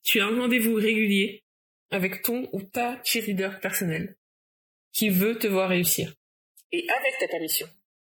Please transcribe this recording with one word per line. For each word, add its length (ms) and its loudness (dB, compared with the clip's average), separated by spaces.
Tu 180 4
as 60 2
un 100 2
rendez-vous 380 2
régulier 680 2
avec 320 -2
ton 300 -2
ou 100 -6
ta 400 -4
cheerleader 560 -2
personnel 580 -4
qui 180 2
veut 280 2
te 100 -2
voir 220 2
réussir. 460 0
Et 180 -4
avec 300 0
ta 80 -2
permission, 400 -4